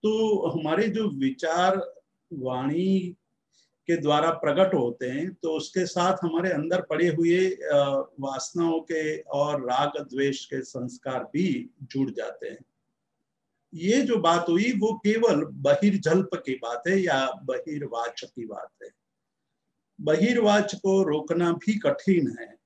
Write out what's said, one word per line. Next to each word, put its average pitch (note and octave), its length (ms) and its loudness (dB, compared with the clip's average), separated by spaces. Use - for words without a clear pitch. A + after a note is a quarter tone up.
तो G#3+ 460 2
हमारे D#3+ 400 0
जो G#3+ 200 -2
विचार E3 840 0
वाणी C#3+ 680 0
के E3+ 100 2
द्वारा D3+ 340 2
प्रकट D#3+ 440 2
होते B2 320 -2
हैं, D#3 280 -6
तो D#3+ 220 -4
उसके E3+ 300 -4
साथ F#3 360 0
हमारे F3 300 0
अंदर E3 300 0
पड़े E3 260 0
हुए, E3+ 420 2
अ, C#3+ 600 0
वासनाओं D#3+ 600 -2
के D#3 380 -4
और C#3+ 440 -2
राग C3 340 0
द्वेष C#3 500 -2
के C3+ 160 -6
संस्कार B2+ 600 -8
भी D3 460 -2
जुड़ C3 280 -2
जाते - 380 -10
हैं। - 160 -14
ये G3 280 2
जो E3+ 140 2
बात E3+ 320 4
हुई, G3+ 240 4
वो G#3+ 260 0
केवल G#3+ 460 2
बहिर्जल्प E3+ 920 2
की - 200 -6
बात A#2+ 340 -8
है F#3+ 100 2
या C3+ 340 0
बहिर्वाच B2+ 920 -6
की A#2 220 -12
बात G#2 240 -12
है। - 80 -18
बहिर्वाच G#3 720 2
को G3 280 2
रोकना E3 500 0
भी G3+ 260 -2
कठिन D3 640 2
है। - 260 -16